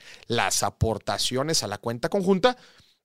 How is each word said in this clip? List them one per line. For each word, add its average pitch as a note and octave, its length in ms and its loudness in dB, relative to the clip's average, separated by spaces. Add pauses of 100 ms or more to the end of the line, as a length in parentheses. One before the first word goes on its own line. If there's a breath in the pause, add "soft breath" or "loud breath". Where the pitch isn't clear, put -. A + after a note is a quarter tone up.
(260 loud breath)
las A2 360 0
aportaciones A2+ 1000 -2
a - 20 -2
la G2+ 120 -6
cuenta A#2 300 -4
conjunta, G3 480 2 (480 soft breath)